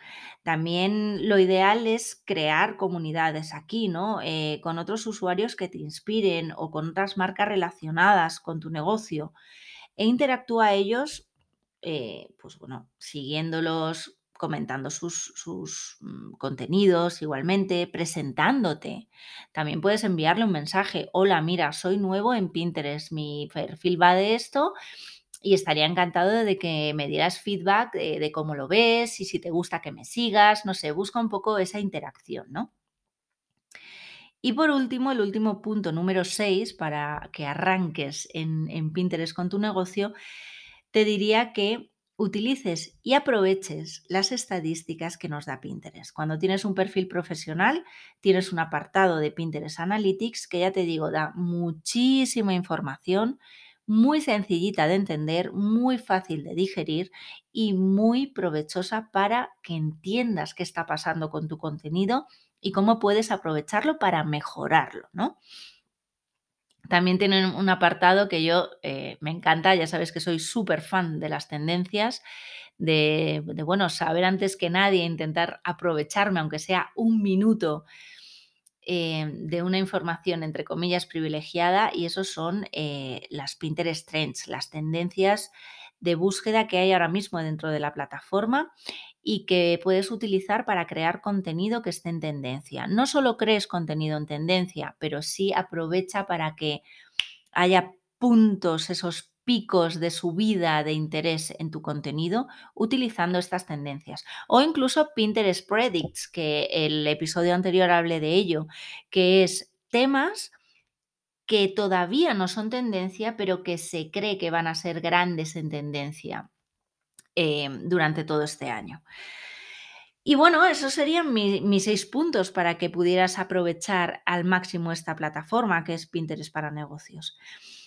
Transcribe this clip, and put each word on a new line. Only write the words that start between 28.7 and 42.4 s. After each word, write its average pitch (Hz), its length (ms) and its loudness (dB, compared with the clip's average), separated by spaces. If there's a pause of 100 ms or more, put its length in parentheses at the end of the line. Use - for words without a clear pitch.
y 196 40 -8
si 180 140 -6
te 175 120 -10
gusta 170 300 -2
que 151 120 -12
me 156 120 -16
sigas", 214 600 4
no 190 80 -2
sé, 151 180 -4
busca 196 280 -4
un 226 80 0
poco 208 300 -2
esa 190 220 -2
interacción, - 720 -8
¿no? 190 220 -8 (1700)
Y 247 100 2
por 311 180 4
último, 262 420 0
el 247 80 2
último 208 420 0
punto, 208 300 -2
número 180 320 2
seis, 202 480 0
para 147 600 -6
que 151 140 -8
arranques 160 840 -2
en, 160 380 -4
en 156 220 -4
Pinterest 165 420 -2
con 180 140 -4
tu 196 100 -4
negocio, 202 560 -2 (760)
te 214 140 4
diría 214 480 2
que 214 380 -2 (280)
utilices 208 840 -2